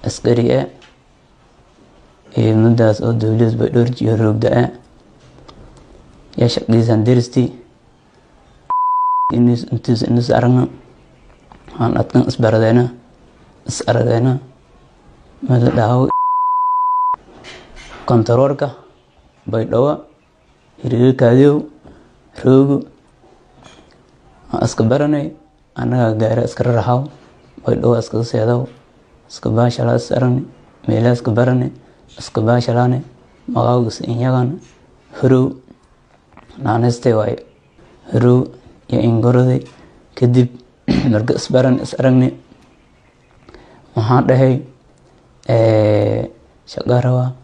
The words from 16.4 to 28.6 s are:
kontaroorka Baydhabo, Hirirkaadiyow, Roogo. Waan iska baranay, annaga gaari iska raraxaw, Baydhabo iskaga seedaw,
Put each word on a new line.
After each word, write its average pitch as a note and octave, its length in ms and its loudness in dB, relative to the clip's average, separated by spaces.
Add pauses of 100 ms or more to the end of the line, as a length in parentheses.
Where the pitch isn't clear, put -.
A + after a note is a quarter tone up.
kontaroorka B2+ 720 0 (680)
Baydhabo, A#2 600 -2 (720)
Hirirkaadiyow, B2+ 800 4 (760)
Roogo. C3+ 420 2 (1700)
Waan - 160 -4
iska - 240 -2
baranay, C#3+ 460 0 (420)
annaga A#2+ 400 0
gaari A2+ 320 0
iska - 160 -6
raraxaw, B2 400 0 (640)
Baydhabo A#2 320 0
iskaga A2+ 240 -4
seedaw, A#2+ 380 -2 (680)